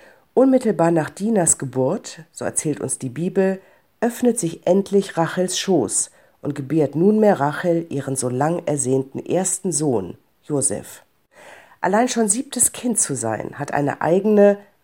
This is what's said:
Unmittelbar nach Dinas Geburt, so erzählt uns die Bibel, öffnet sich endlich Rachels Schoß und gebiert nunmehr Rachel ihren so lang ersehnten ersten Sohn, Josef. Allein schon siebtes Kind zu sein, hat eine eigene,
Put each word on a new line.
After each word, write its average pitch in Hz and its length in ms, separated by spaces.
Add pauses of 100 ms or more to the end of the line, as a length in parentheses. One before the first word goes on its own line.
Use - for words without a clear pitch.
(320)
Unmittelbar 233 580
nach 156 200
Dinas 196 480
Geburt, 131 640 (120)
so - 140
erzählt - 340
uns - 180
die 131 120
Bibel, 190 500 (400)
öffnet 233 400
sich 165 260
endlich 196 520
Rachels 180 400
Schoß 151 520 (300)
und 143 140
gebiert 139 400
nunmehr 208 440
Rachel 165 520
ihren 135 260
so 127 140
lang 147 340
ersehnten 131 580
ersten 185 500
Sohn, 120 440 (280)
Josef. - 580 (800)
Allein 214 260
schon 233 200
siebtes 240 440
Kind 240 260
zu - 160
sein, 113 440
hat - 160
eine 143 260
eigene, 202 560 (280)